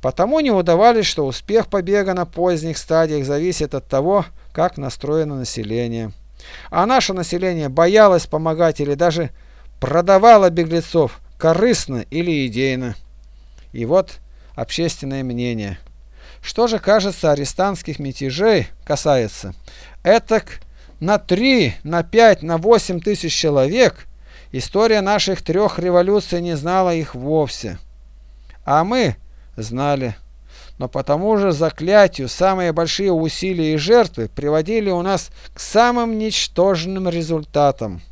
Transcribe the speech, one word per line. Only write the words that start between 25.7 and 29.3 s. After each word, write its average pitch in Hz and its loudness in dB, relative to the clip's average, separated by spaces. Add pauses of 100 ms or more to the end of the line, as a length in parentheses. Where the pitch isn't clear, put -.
революций 180 2
не 175 -4
знала 175 0
их 160 -6
вовсе. 131 -4 (840)
А 151 2
мы 208 -2 (400)